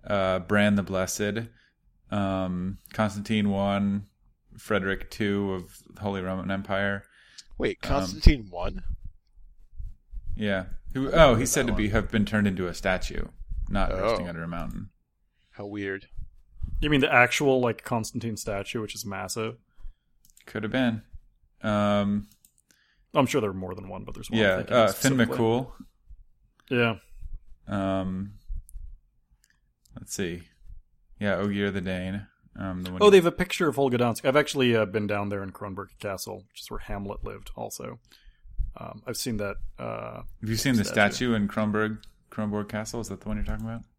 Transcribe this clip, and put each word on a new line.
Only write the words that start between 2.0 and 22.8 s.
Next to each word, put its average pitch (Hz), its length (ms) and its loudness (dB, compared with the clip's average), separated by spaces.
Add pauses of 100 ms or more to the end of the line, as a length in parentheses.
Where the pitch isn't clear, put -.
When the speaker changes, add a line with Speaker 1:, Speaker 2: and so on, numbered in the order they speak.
Speaker 1:
um, 95 640 -2 (160)
Constantine 104 560 0
one, 101 560 0 (520)
Frederick 98 520 -2
two 101 440 -2
of 92 220 -8 (160)
the - 100 -16
Holy 98 200 -4
Roman 92 300 -4
Empire. 98 520 -2 (540)
Speaker 2:
Wait, 113 260 -2
Speaker 1:
Um, - 60 -8
Speaker 2:
Constantine 110 640 6
one? 90 320 -6 (1500)
Speaker 1:
Yeah. 101 300 -2 (280)
Who? 135 180 0
Oh, 151 240 10
he's 120 140 2
Speaker 2:
That - 40 0
Speaker 1:
said 127 140 2
to 110 60 2
Speaker 2:
one. 104 80 2
Speaker 1:
be, 104 80 2
have 107 220 2
been 104 140 4
turned 104 220 2
into 92 200 0
a 85 80 -4
statue, - 500 0 (440)
not 98 220 2
Speaker 2:
Oh. 92 100 -2
Speaker 1:
resting 98 280 0
under 82 140 -8
a 85 40 -6
mountain. 85 420 -6 (640)
Speaker 2:
How 104 140 -14
weird. 98 420 -6 (720)
Speaker 3:
You 147 100 2
mean 143 120 6
the 143 120 4
actual, 131 480 6
like, 117 220 0
Constantine 117 540 -4
statue, 104 440 -6
which 104 140 -8
is - 100 -10
massive? 101 520 -6 (880)
Speaker 1:
Could 107 180 -6
have 107 80 -4
been. 120 320 0 (580)
Um, 104 680 2 (880)